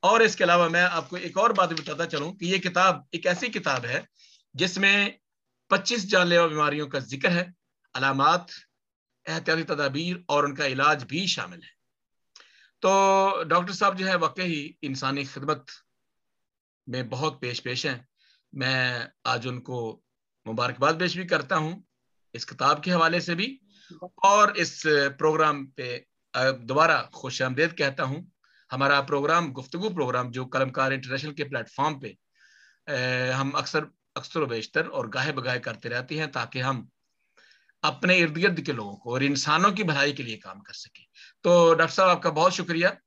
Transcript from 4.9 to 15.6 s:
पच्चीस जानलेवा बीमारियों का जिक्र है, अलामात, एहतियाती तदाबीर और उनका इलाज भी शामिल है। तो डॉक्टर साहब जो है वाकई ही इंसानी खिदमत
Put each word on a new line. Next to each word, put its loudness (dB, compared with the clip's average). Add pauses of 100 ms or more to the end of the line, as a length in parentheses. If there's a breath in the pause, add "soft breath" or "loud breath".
पच्चीस 0
जानलेवा 4
बीमारियों -2
का -4
जिक्र -4
है, -2 (400)
अलामात, 2 (800)
एहतियाती -2
तदाबीर -4
और 2
उनका -4
इलाज 2
भी -6
शामिल -6
है। -20 (1120 soft breath)
तो 4
डॉक्टर 0
साहब 0
जो -4
है 0
वाकई -2
ही -6
इंसानी -4
खिदमत -6 (1200)